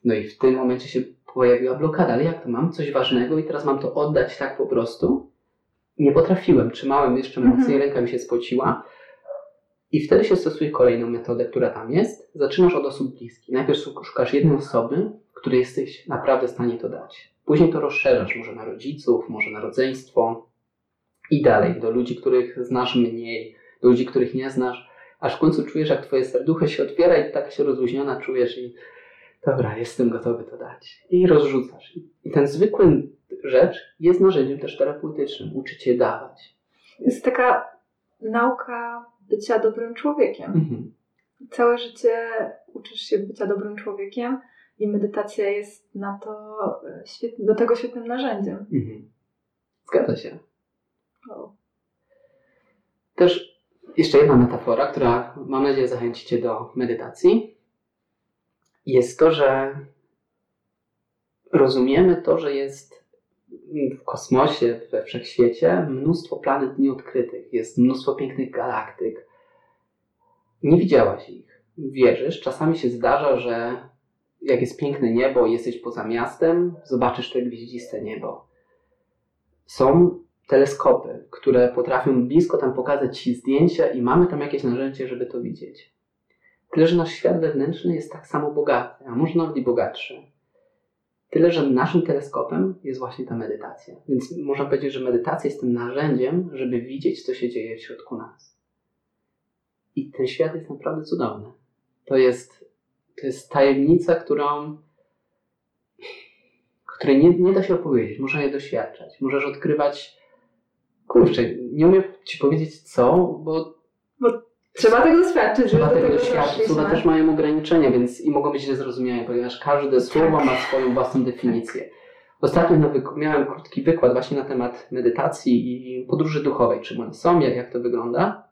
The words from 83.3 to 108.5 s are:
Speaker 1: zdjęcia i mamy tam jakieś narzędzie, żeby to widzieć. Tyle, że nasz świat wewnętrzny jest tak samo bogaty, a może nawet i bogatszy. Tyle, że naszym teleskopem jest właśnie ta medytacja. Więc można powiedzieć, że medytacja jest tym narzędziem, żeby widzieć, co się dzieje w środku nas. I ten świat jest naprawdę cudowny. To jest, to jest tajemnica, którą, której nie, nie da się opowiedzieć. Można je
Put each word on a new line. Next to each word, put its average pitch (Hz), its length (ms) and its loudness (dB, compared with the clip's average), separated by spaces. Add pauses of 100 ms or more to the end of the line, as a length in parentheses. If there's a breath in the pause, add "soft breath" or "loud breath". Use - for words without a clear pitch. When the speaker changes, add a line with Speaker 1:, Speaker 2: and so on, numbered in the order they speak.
Speaker 1:
zdjęcia 151 560 2
i 127 120 -4
mamy 151 240 4
tam 147 140 -4
jakieś 143 240 -6
narzędzie, 131 440 -4
żeby 123 180 -6
to 123 140 -10
widzieć. - 540 -14 (800)
Tyle, 160 140 4
że 170 100 4
nasz 165 160 0
świat - 280 0
wewnętrzny 156 540 -2
jest - 180 -8
tak - 140 -20
samo 147 240 -4
bogaty, 135 560 -2
a 127 80 -14
może 160 240 0
nawet 151 180 -2
i 127 60 -2
bogatszy. 120 520 -2 (1160)
Tyle, 165 220 4
że 147 180 0
naszym 156 320 2
teleskopem 165 720 -2 (100)
jest 131 160 -8
właśnie 123 260 -10
ta 120 100 -8
medytacja. - 580 -12 (140)
Więc 139 280 -4
można 139 280 -4
powiedzieć, 135 280 -2
że 131 120 -8
medytacja 127 460 -2
jest - 100 -10
tym 123 120 0
narzędziem, 135 800 -2
żeby 123 280 -4
widzieć, 131 420 -6
co 127 120 -6
się 123 160 -4
dzieje 113 260 -10
w - 60 -20
środku - 340 -16
nas. - 420 -18 (1400)
I 135 140 -8
ten 131 160 -4
świat 160 280 -4
jest 160 160 -14
naprawdę 156 340 -8
cudowny. 107 480 -8 (520)
To 135 120 -2
jest, 123 540 0 (500)
to 139 60 -8
jest - 260 -10
tajemnica, 143 640 4
którą, 147 640 -4 (2000 loud breath)
której 139 320 2
nie, 165 200 8
nie 180 140 4
da 196 100 2
się 185 120 0
opowiedzieć. 117 440 0
Można 135 240 -4
je 139 80 0